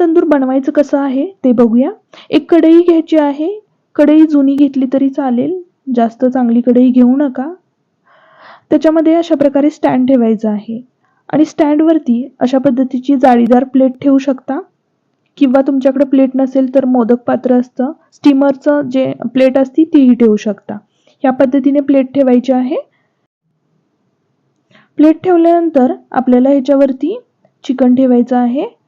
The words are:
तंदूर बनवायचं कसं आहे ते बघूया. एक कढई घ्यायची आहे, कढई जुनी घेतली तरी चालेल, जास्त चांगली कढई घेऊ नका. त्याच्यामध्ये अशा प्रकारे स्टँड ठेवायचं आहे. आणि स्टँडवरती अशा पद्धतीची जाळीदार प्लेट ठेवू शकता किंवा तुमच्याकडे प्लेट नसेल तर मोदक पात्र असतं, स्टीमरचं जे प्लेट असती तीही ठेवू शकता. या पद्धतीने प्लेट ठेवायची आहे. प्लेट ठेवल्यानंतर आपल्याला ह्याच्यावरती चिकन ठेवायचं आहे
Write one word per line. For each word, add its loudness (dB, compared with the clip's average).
तंदूर 2
बनवायचं -2
कसं -2
आहे -4
ते 2
बघूया. 2
एक -2
कढई 4
घ्यायची 0
आहे, -2
कढई 4
जुनी 0
घेतली 0
तरी 0
चालेल, -4
जास्त -2
चांगली 0
कढई 2
घेऊ 2
नका. -4
त्याच्यामध्ये 2
अशा 0
प्रकारे 0
स्टँड 0
ठेवायचं 0
आहे. -8
आणि 0
स्टँडवरती -2
अशा -2
पद्धतीची -2
जाळीदार 2
प्लेट 0
ठेवू 2
शकता -6
किंवा 0
तुमच्याकडे 0
प्लेट 0
नसेल -2
तर 0
मोदक 0
पात्र -2
असतं, -4
स्टीमरचं 0
जे -2
प्लेट 2
असती 0
तीही 4
ठेवू 2
शकता. -8
या 2
पद्धतीने 0
प्लेट 0
ठेवायची 0
आहे. -2
प्लेट 2
ठेवल्यानंतर 2
आपल्याला 0
ह्याच्यावरती 0
चिकन 0
ठेवायचं 0
आहे -2